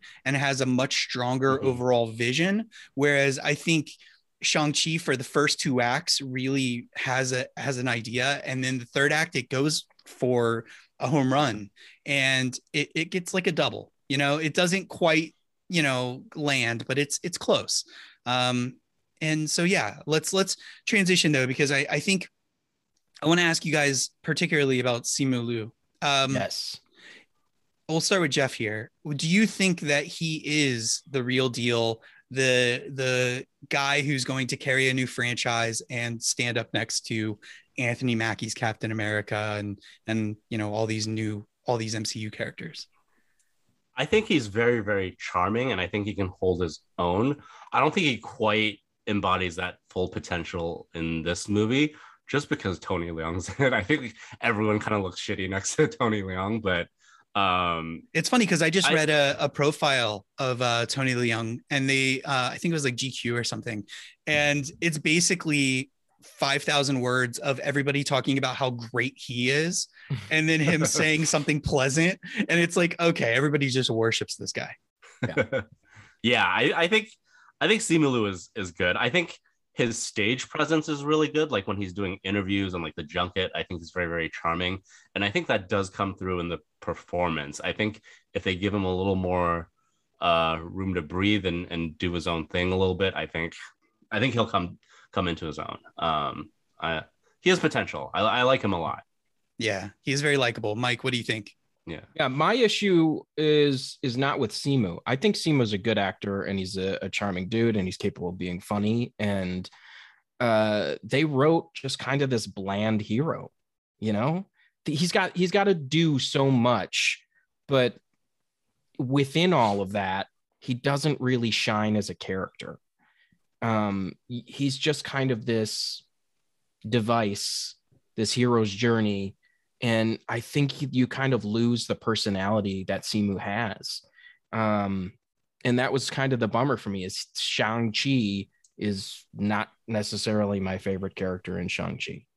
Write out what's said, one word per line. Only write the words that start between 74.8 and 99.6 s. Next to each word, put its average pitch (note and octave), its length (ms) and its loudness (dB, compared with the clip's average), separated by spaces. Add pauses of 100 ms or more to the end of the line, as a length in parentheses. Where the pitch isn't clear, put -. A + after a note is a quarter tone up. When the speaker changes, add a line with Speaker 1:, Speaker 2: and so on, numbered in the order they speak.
Speaker 3:
Yeah. B2+ 380 0
Speaker 2:
<laughs> - 60 -20 (520)
Yeah, A2+ 200 6
I, G#2 320 4
I E3 120 2
think, A3 220 2 (520)
I D3+ 60 2
think G#3+ 140 4
Simu D#3 300 4
Liu A#2 140 2
is, F#2 300 -4
is F#2+ 160 -6
good. F2+ 260 2
I A#2+ 140 0
think F3 260 -2 (360)
his A#2 280 0
stage A2+ 480 -2
presence D#3 400 0
is C#3+ 140 -4
really D#3 240 2
good. D3+ 240 0
Like, G2+ 160 -2
when G2+ 100 -2
he's F#2+ 160 -6
doing F#2+ 300 -4
interviews G2 500 0
and, F2 100 -4
like, D#2 120 -8
the E2+ 80 -8
junket, F2 500 -2
I E2 80 -4
think E2+ 200 -8
he's E2 100 -16
very, F2 160 -2
very E2 220 -2
charming. F2+ 500 -4 (340)
And G2 100 -2
I G2+ 60 2
think E3 180 -2
that G#2 220 0
does F#2+ 220 0
come F#2+ 240 -2
through F#2 240 -4
in E2+ 100 -4
the E2 80 -4 (240)
performance. E2 840 -4
I F2+ 100 -2
think G#2+ 280 -4 (320)
if - 100 -4
they F#2+ 120 0
give F#2+ 180 -2
him G2+ 120 0
a F#2 100 0
little F#2+ 200 0
more, F2+ 540 0 (500)
uh, E2 440 2
room F#2+ 320 -4
to F2 80 -2
breathe F#2 420 0
and, F2 240 -2
and E2 260 -4
do F2+ 180 -2
his E2 140 -4
own E2 200 -2
thing F2+ 240 -2
a F#2 60 2
little F#2 180 2
bit, F#2+ 200 0
I D#2 120 -6
think, E2 260 -6 (580)
I G#2+ 80 -2
think B2 140 2
he'll A2+ 140 2
come, F2+ 320 -4 (320)
come F#2 160 0
into E2 180 -4
his D2+ 140 -8
own. - 180 -8 (220)
Um, D2+ 500 -2 (320)
I, E2 220 -4 (380)
he F3+ 100 4
has F3+ 80 4
potential. F2 560 -2
I, F2+ 60 2
I A2 200 2
like B2+ 220 4
him G2+ 100 2
a F2 60 -2
lot. D2+ 240 -4 (560)
Speaker 1:
Yeah, G2+ 300 -2 (120)